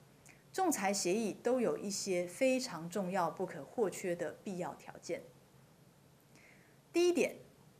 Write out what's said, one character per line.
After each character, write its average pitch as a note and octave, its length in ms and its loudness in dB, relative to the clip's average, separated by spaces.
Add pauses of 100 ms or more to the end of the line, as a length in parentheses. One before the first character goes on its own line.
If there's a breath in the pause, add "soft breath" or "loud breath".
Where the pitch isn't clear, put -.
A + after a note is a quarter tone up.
(540 loud breath)
仲 F#4 180 2
裁 G3 220 2
协 F#3 200 0
议 G#3+ 200 0
都 B3 260 2
有 F3+ 160 2
一 G3+ 140 -6
些 F3+ 380 -2
非 C4 320 2
常 E3+ 280 -6
重 F3+ 240 -2
要、 F3 180 2
不 F#3 160 -4
可 C#3+ 200 -10
或 G3+ 240 0
缺 F3 260 -2
的 F3 160 -4 (120)
必 F3+ 160 -6
要 D3 160 -4
条 - 240 -18
件。 - 240 -8 (1700 loud breath)
第 F4 160 6
一 - 20 6
点， C4+ 260 2 (420)